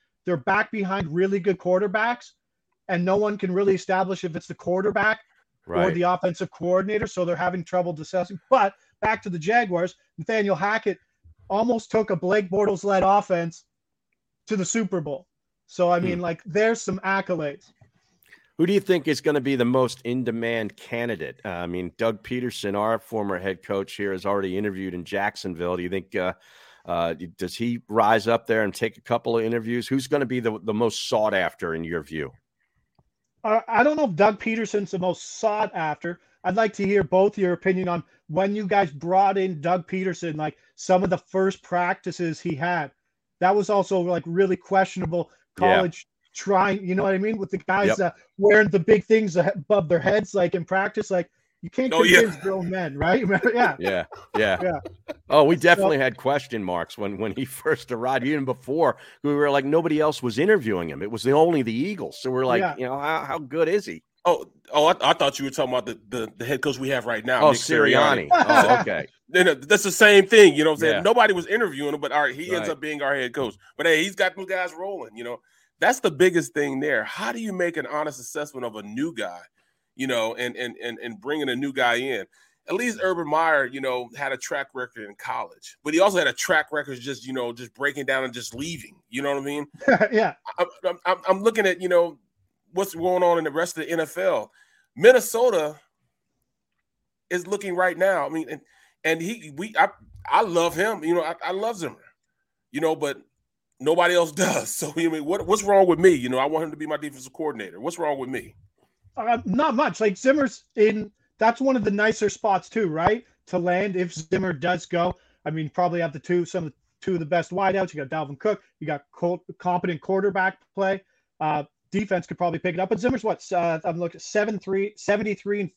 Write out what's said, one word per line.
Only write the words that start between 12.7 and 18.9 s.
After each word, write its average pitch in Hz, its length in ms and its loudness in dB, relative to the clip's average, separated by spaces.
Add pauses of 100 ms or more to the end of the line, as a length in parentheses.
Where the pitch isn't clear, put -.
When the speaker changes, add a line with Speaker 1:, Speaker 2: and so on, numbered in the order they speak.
Speaker 1:
offense 190 600 0 (840)
to 220 100 -2
the 190 80 0
Super 196 360 -2
Bowl. 151 260 -8 (400)
So, 175 240 2
I 175 80 4
Speaker 2:
Hmm. 180 60 -2
Speaker 1:
mean, 175 160 -2
like, 170 240 -6
there's 220 360 0
some 190 200 -6
accolades. 185 720 -4 (840)
Speaker 2:
Who 165 80 4
do 180 60 2
you 202 80 4
think 175 280 0